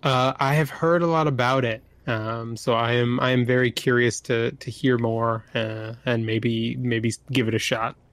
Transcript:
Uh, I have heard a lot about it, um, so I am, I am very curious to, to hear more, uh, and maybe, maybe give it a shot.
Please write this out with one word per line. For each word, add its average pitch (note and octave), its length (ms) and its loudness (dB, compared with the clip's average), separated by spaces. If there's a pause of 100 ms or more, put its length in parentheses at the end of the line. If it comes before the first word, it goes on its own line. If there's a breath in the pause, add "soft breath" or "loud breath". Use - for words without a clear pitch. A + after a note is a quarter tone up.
Uh, C3 340 2
I C#3 180 2
have D3+ 140 2
heard E3+ 320 2
a E3+ 60 0
lot D#3+ 200 2
about B2+ 380 2
it, A2+ 160 -4 (240)
um, A2+ 500 -4
so - 180 -2
I A#2 200 2
am, A#2+ 260 2
I B2+ 120 2
am B2+ 160 2
very B2+ 240 2
curious A#2+ 500 0
to, A#2 300 -2
to - 180 -14
hear B2 300 0
more, A2+ 440 -2 (120)
uh, A2 380 -6 (120)
and A#2 220 0
maybe, A2+ 480 -2
maybe A#2 380 -2 (180)
give B2 160 2
it A2+ 80 0
a G#2+ 40 2
shot. A#2 360 -2 (160)